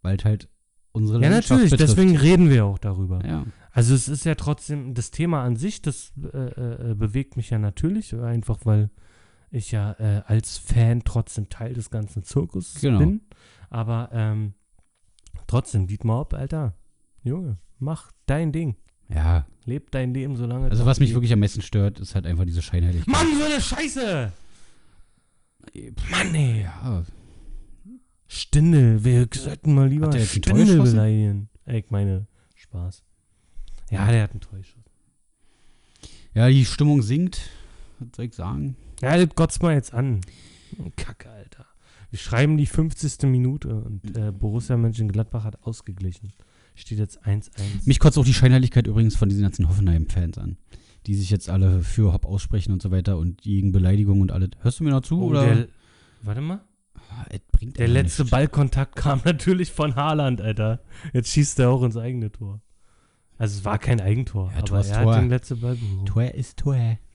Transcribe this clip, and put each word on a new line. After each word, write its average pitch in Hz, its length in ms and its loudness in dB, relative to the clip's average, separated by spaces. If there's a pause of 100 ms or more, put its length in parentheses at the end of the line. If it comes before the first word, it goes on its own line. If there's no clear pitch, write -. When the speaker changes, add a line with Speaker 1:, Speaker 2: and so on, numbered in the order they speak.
Speaker 1:
Weil 95 220 -2
halt 107 240 -2 (460)
unsere 110 280 0
Speaker 2:
Ja, 127 80 4
Speaker 1:
Landschaft 220 220 2
Speaker 2:
natürlich, 240 200 6
Speaker 1:
betrifft. 143 260 4
Speaker 2:
deswegen 185 180 6
reden 165 340 6
wir 123 160 6
auch 98 120 -2
darüber. 92 480 -4
Speaker 1:
Ja. 80 200 -6 (260)
Speaker 2:
Also 120 220 4
es 127 140 0
ist 143 160 -6
ja 160 120 0
trotzdem, 143 580 -6
das 117 180 -6
Thema 160 320 -2
an 123 140 -2
sich, 185 240 -6
das, - 320 -8 (200)
äh, 123 580 -8
äh, 110 40 -2
bewegt 107 400 -4
mich 117 140 -6
ja 113 100 0
natürlich, 160 560 -4
einfach 117 480 -4
weil 107 260 2 (640)
ich 117 220 -8
ja, 104 260 -2
äh, 104 260 0
als 110 320 -2
Fan 117 460 2
trotzdem - 460 -4
Teil 120 240 -10
des 117 160 -10
ganzen 107 340 -8
Zirkus - 560 -6
Speaker 1:
Genau. 127 200 2
Speaker 2:
bin. 185 220 2 (480)
Aber, 117 440 -6
ähm, 107 400 -4 (920)
trotzdem, 117 400 -2
Dietmar 113 320 -2
Hopp, 147 140 -6
Alter, 135 420 -6 (480)
Junge, 135 340 -6 (200)
mach 151 340 -8 (140)
dein 151 280 0
Ding. 156 240 -4 (360)
Speaker 1:
Ja. 80 320 2 (200)
Speaker 2:
Leb 135 260 -8
dein 127 220 -4
Leben, 135 240 -6
solange 123 300 -2
es 120 40 4
Speaker 1:
Also 110 120 4
Speaker 2:
noch 123 60 6
Speaker 1:
was 127 120 4
mich 135 80 6
Speaker 2:
geht. 117 80 0
Speaker 1:
wirklich 120 160 2
am 107 80 4
meisten 104 200 0
stört, 101 380 -2
ist - 160 -10
halt 90 100 -2
einfach 85 200 0
diese 85 160 -2
Scheinheiligkeit. 87 520 0
Speaker 2:
Mann, 330 140 4 (100)
so 294 80 0
eine 294 160 0
Scheiße! 220 720 -4 (1400)
Speaker 1:
Pff, - 340 -10
Speaker 2:
Mann, 180 240 -4
ey. 123 300 0
Speaker 1:
ja. 92 400 -6 (1300)
Speaker 2:
Stindel, 143 720 4
wir 123 300 4
sollten 151 400 -2
mal 135 160 6
lieber 151 180 0
Speaker 1:
Hat 147 60 2
der 123 80 2
jetzt 104 140 -2
ein 98 80 0
Tor - 120 4
Speaker 2:
Stindel 208 200 8
Speaker 1:
geschossen? 131 200 6
Speaker 2:
beleidigen. 107 540 2 (160)
Äh, 120 140 -4
ich - 100 -12
meine, 101 380 -2 (260)
Spaß. - 500 -12 (880)
Ja, 107 220 0
der 113 100 4
hat 104 140 -4
ein 101 40 -10
Tor - 200 -16
geschossen. - 240 -20 (1500)
Speaker 1:
Ja, 117 120 4
die 135 180 6
Stimmung 147 360 2
sinkt. 147 400 -2 (580)
Was 120 160 -16
soll - 100 -10
ich 113 100 -14
sagen? 131 400 -8 (260)
Speaker 2:
Ja, 139 160 0
das 175 180 2
kotzt - 280 0
mal 165 100 2
jetzt 123 220 -2
an. 120 260 -2 (720)
Kacke, - 360 -12
Alter. - 340 -20 (460)
Wir 107 80 -10
schreiben 147 380 0
die 143 100 2
fünfzigste - 580 -2
Minute 127 560 0
und, 107 340 -12
äh, 107 160 -4
Borussia 110 460 -4
Mönchengladbach 113 680 -2
hat 107 200 -10
ausgeglichen. 95 680 -10 (440)
Steht - 240 -10
jetzt - 260 -8
eins 104 300 -4
eins. 101 320 -4
Speaker 1:
Mich 135 120 4
kotzt - 200 6
auch 123 60 4
die 131 80 4
Scheinheiligkeit 127 540 4
übrigens 110 280 2
von 104 120 2
diesen 98 140 2
ganzen 92 260 0
Hoffenheim-Fans 87 720 0
an, 87 200 -10 (500)
die 101 80 -2
sich 95 160 -4
jetzt 104 180 -2
alle 92 320 4
für 98 320 2
Hopp 85 120 0
aussprechen 98 460 -2
und 92 100 -2
so 95 100 -4
weiter 92 260 0
und 87 240 -4
gegen 98 300 0
Beleidigungen 98 500 4
und 95 100 2
alles. 92 200 -2 (100)
Hörst 120 180 -2
du 165 40 -4
mir 147 80 2
noch 135 100 2
zu, 165 180 -2
Speaker 2:
Oh, 180 100 -2
Speaker 1:
oder? 117 260 4
Speaker 2:
der, 117 120 0 (540)
warte 110 200 -6
mal. 175 200 -6 (500)
Speaker 1:
Ah, 113 180 -14
es 95 100 -12 (120)
bringt 120 260 2
Speaker 2:
Der 120 80 0
Speaker 1:
einfach 117 100 4
Speaker 2:
letzte 87 280 2
Speaker 1:
nichts. 123 80 0
Speaker 2:
Ballkontakt 139 640 0
kam - 260 0
<laughs> - 40 -4
natürlich 175 460 0
von 151 240 -2
Haaland, 139 460 0
Alter. 110 380 -2 (320)
Jetzt 123 180 -2
schießt 143 300 2
er 127 100 4
auch 131 140 2
ins 117 140 -2
eigene 117 340 -6
Tor. 104 300 -14 (760)
Also 101 220 -2
es 98 60 -10
war 104 140 -2
kein 120 220 0
Eigentor, 98 500 -2
Speaker 1:
Ja, - 80 -8
Speaker 2:
aber - 60 -4
Speaker 1:
Tor 101 140 0
ist 101 120 0
Speaker 2:
er 110 120 2
Speaker 1:
Tor. 113 120 4
Speaker 2:
hat 110 60 4
den 123 80 2
letzten 123 320 -2
Ball 123 140 -4
berührt. 98 320 -6
Speaker 1:
Tor 110 160 0 (100)
ist - 240 -10
Tor. 117 400 0 (180)